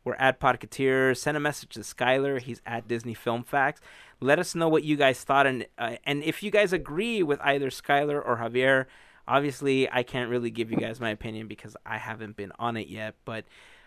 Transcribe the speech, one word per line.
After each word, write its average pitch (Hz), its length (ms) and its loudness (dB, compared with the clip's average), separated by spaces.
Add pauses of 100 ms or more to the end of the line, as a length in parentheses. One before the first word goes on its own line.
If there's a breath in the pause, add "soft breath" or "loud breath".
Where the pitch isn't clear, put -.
We're 120 120 -4
at 131 220 4
Podcateers. 131 800 2
Send 151 200 -2
a 147 40 -2
message 147 300 -4
to 113 100 -14
Skylar. 135 600 0
He's 117 260 -12
at 117 200 -8
Disney 117 280 -4
Film 120 280 -2
Facts. 139 380 0 (400 soft breath)
Let 139 180 4
us 175 160 -4
know 165 140 2
what 156 160 4
you 151 120 2
guys 135 280 4
thought, 139 240 4
and, 123 180 -2 (120)
uh, 117 260 -4
and 143 180 -2
if 160 220 -4
you 208 80 -6
guys 202 200 4
agree 180 520 -2
with 143 160 0
either 139 300 0
Skylar 143 540 0
or 120 120 0
Javier, 127 500 2 (400 soft breath)
obviously 135 640 2
I 127 140 0
can't 123 260 -4
really 120 220 -2
give 113 180 -4
you 110 60 -2
guys 113 240 -4
my 113 100 -2
opinion 110 380 -8
because 107 360 -16
I 110 140 -8
haven't 110 380 -12
been 101 240 -10
on 123 160 -2
it 104 100 -6
yet, 107 380 -12
but 113 220 -10 (400 soft breath)